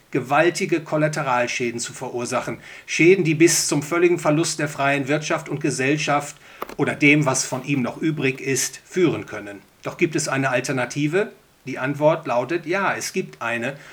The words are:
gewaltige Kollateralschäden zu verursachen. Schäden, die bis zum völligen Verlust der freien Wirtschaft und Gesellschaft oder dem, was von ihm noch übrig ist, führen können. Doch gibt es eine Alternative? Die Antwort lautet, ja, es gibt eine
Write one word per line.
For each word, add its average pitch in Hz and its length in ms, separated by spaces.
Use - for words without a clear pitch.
gewaltige 156 720
Kollateralschäden 131 1000
zu - 120
verursachen. 123 680
Schäden, 175 380
die 156 100
bis 160 340
zum 147 140
völligen 170 360
Verlust 156 420
der 147 80
freien 139 400
Wirtschaft 151 400
und 147 120
Gesellschaft 143 760
oder 127 180
dem, 147 320
was 131 180
von 127 200
ihm 143 180
noch 110 180
übrig 135 400
ist, - 440
führen 120 420
können. 101 340
Doch - 140
gibt 165 200
es 151 120
eine 135 220
Alternative? 143 800
Die 131 120
Antwort 143 480
lautet, 131 400
ja, 185 280
es - 180
gibt 160 300
eine 117 340